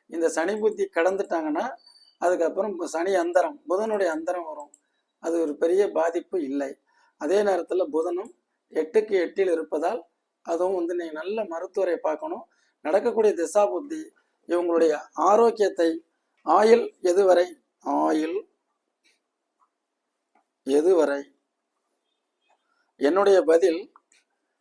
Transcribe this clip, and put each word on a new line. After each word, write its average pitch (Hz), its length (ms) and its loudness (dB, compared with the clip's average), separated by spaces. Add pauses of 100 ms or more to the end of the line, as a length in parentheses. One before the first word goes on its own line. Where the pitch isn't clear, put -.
இந்த 165 200 -2
சனி 165 260 -2
புத்தி 208 300 -2
கடந்துட்டாங்கன்னா, 175 800 -2 (560)
அதுக்கப்புறம் 175 500 0
இப்ப 170 160 -8
சனி 170 280 -4
அந்தரம், 170 500 0
புதனுடைய 202 460 -2
அந்தரம் 165 360 -6
வரும். - 240 -16 (520)
அது 165 180 -2
ஒரு 147 160 -2
பெரிய 180 340 2
பாதிப்பு 170 520 -2
இல்லை. 139 280 -4 (500)
அதே 165 220 0
நேரத்துல 180 460 -2
புதனும் 175 420 -4 (420)
எட்டுக்கு 202 420 0
எட்டில் 185 360 0
இருப்பதால், 160 500 -4 (440)
அதுவும் 180 340 -2
வந்து 170 160 -4
நீங்க 170 180 -8
நல்ல 170 320 -8
மருத்துவரை 175 520 -4
பார்க்கணும். 160 480 -6 (400)
நடக்கக்கூடிய 208 480 2
திசா 165 320 0
புத்தி 160 360 -4 (480)
இவங்களுடைய 170 440 2 (280)
ஆரோக்கியத்தை, 202 680 2 (560)
ஆயுள் 214 400 6 (180)
எதுவரை, 180 440 4 (480)
ஆயுள் 156 420 0 (2250)
எதுவரை? 147 540 2 (1800)
என்னுடைய 196 420 4
பதில், 170 400 4 (800)